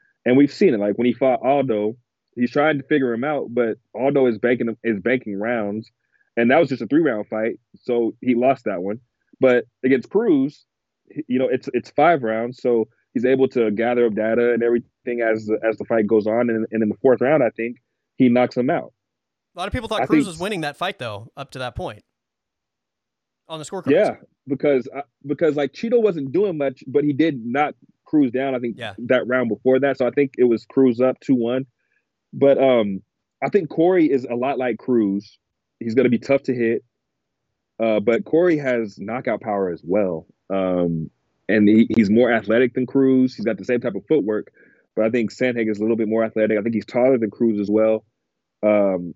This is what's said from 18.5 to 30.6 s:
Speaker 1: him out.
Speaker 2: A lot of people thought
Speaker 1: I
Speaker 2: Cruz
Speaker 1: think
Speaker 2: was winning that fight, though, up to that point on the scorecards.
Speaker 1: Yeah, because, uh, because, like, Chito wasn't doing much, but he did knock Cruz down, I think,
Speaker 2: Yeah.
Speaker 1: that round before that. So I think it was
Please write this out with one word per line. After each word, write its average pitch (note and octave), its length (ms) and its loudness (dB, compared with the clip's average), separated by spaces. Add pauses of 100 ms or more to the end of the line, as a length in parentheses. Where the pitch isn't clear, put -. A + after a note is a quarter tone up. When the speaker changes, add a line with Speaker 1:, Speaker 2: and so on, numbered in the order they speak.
Speaker 1:
him B2+ 140 -2
out. B1+ 220 -6 (640)
Speaker 2:
A - 20 -20
lot F3+ 80 -6
of G3+ 60 -10
people A3+ 160 -6
thought A3 140 -2
Speaker 1:
I - 40 -2
Speaker 2:
Cruz D3+ 180 2
Speaker 1:
think F3+ 100 -12
Speaker 2:
was D#3 40 -16
winning F#3 220 -6
that D3 160 -8
fight, F#3 240 -8
though, G#2+ 360 -12
up D3 140 -14
to - 80 -16
that B2 160 -10
point B2 300 -12 (1400)
on D#3+ 100 -10
the D3+ 60 -12
scorecards. E3+ 260 -6
Speaker 1:
Yeah, D#3+ 260 2 (300)
because, C3+ 480 0
uh, C3+ 80 -12 (240)
because, D3 300 0
like, C#3+ 160 -2
Chito A#3 280 0
wasn't D#3+ 300 0
doing F3+ 260 0
much, C#3 300 -4
but C#3 160 0
he D3 100 0
did C#3 320 0
knock C3 300 -2 (300)
Cruz C#3+ 260 2
down, C3 240 -4
I B2 60 -4
think, A#2 180 -6
Speaker 2:
Yeah. G#2+ 200 -10
Speaker 1:
that A#2+ 280 0
round B2 220 0
before C3 320 2
that. C#3 180 0
So B2+ 80 0
I A#2+ 40 0
think C#3+ 280 -2
it B2+ 60 4
was A#2 200 2